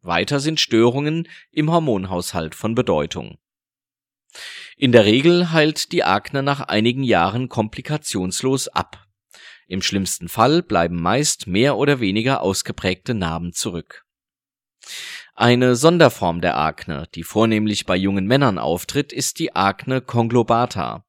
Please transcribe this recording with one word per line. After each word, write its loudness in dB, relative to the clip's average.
Weiter -2
sind -2
Störungen 2
im 0
Hormonhaushalt -2
von -6
Bedeutung. -4
In 2
der 8
Regel 4
heilt 0
die 0
Akne -2
nach -2
einigen 0
Jahren 2
komplikationslos -4
ab. -8
Im -6
schlimmsten -4
Fall 2
bleiben 0
meist -2
mehr 2
oder 2
weniger 0
ausgeprägte -4
Narben -4
zurück. -10
Eine 4
Sonderform 4
der 0
Akne, -4
die -12
vornehmlich 0
bei 0
jungen 0
Männern 2
auftritt, -4
ist -8
die -6
Akne -2
conglobata. 0